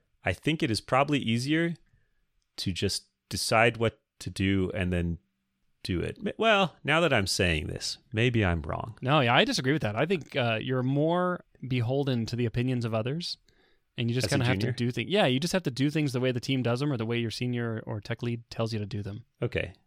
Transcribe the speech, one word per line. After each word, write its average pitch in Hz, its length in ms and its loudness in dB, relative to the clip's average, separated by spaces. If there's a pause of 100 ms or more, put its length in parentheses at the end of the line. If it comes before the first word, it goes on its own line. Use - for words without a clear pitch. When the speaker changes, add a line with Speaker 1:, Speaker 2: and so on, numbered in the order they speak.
(260)
Speaker 1:
I 95 80 0
think 156 280 -2
it 151 100 0
is 101 100 0
probably 143 380 2
easier 151 560 0 (840)
to - 140 -4
just - 340 -2 (240)
decide 113 480 2
what 113 220 0 (200)
to - 100 -10
do 95 440 2
and 90 180 -2
then 87 260 0 (640)
do 87 180 -2
it. - 220 -6
Ma-, - 140 -4
well, 202 460 4
now 151 180 2
that 156 120 4
I'm 101 140 4
saying 85 400 0
this, - 300 -6 (160)
maybe 117 300 2
I'm 85 180 2
wrong. 85 400 -6
Speaker 2:
No, 139 200 2
yeah, 120 140 4
I 165 100 6
disagree 147 280 0
with 156 80 0
that. 104 140 -2
I 131 100 2
think, 170 300 -4
uh, 117 260 0
you're 127 220 -2
more 165 600 0 (220)
beholden 127 600 0
to 117 100 -6
the 120 100 0
opinions 120 400 0
of 110 80 -2
others, 131 440 -4 (600)
and 117 120 0
you 117 60 0
just 123 120 0
Speaker 1:
As - 40 0
a 117 40 2
Speaker 2:
kinda 104 100 2
have 123 100 2
to 95 60 -2
Speaker 1:
junior? 117 120 -2
Speaker 2:
do 120 180 -2
things. 113 180 -4
Yeah, 190 180 4
you 127 120 2
just 170 140 -4
have 185 100 0
to 143 80 -4
do 131 180 0
things 147 240 0
the 120 60 0
way 127 140 2
the 120 80 -2
team 135 220 0
does 120 180 0
them 147 100 0
or 131 60 -2
the 110 80 -2
way 120 140 0
your 117 120 -2
senior 120 540 -4
or 113 160 -6
tech - 220 -8
lead 120 260 -4
tells 113 240 -4
you 107 60 -2
to 104 60 -4
do 104 160 -6
them. 101 220 -10 (180)
Speaker 1:
Okay, 87 320 -2 (140)